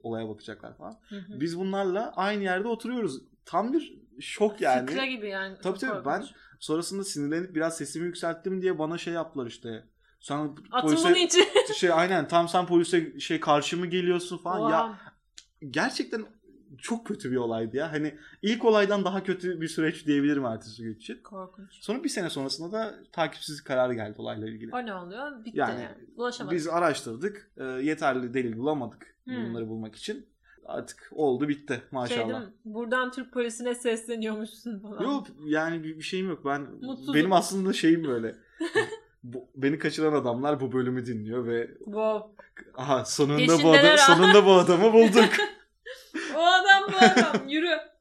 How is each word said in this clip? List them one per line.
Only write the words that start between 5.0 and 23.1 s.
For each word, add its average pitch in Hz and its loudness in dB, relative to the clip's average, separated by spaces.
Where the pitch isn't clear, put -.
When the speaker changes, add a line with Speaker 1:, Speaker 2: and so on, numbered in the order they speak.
Speaker 2:
gibi 240 -8
yani. 190 -8
Speaker 1:
Tabii, 185 -4
Speaker 2:
Çok - -
Speaker 1:
tabii. 208 -6
Ben 160 -2
Speaker 2:
korkunç. 269 -14
Speaker 1:
sonrasında 175 -4
sinirlenip 165 -6
biraz 160 -2
sesimi 160 -8
yükselttim 175 -6
diye 185 0
bana 160 -4
şey 170 -8
yaptılar 156 -6
işte. 113 -12
"Sen 143 -6
Speaker 2:
Atın 254 0
Speaker 1:
polise 330 4
Speaker 2:
bunu 359 6
içi. 349 4
<laughs> 440 0
Speaker 1:
şey, 175 2
aynen, 165 2
tam 170 2
sen 180 0
polise 165 2
şey 160 -4
karşı 147 2
mı 175 -4
geliyorsun?" 175 -2
falan. 185 -4
Speaker 2:
Oha. 165 0
Speaker 1:
Ya 202 0
gerçekten 220 -4
çok - -8
kötü 139 -6
bir 127 -2
olaydı 117 -2
ya. 156 -4
Hani 151 -4
ilk 233 -2
olaydan 202 4
daha 190 -2
kötü 180 -4
bir 160 -6
süreç 156 -4
diyebilirim 143 2
ertesi 113 -8
gün 110 -10
için. - -14
Speaker 2:
Korkunç. 196 -18
Speaker 1:
Sonra 254 -8
bir 302 -4
sene 175 -4
sonrasında 147 -8
da 220 -6